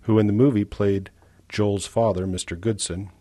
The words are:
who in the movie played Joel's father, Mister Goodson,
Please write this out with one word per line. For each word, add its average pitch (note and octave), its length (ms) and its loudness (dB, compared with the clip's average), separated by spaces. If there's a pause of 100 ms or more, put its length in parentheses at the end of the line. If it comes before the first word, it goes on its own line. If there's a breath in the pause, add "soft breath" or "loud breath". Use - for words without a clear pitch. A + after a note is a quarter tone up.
who A2 160 2
in G#2+ 80 4
the G#2 80 2
movie A2 320 4
played G2 420 -2 (400 soft breath)
Joel's G2+ 380 -2
father, G2 400 0
Mister F2+ 280 -6
Goodson, F#2+ 680 -6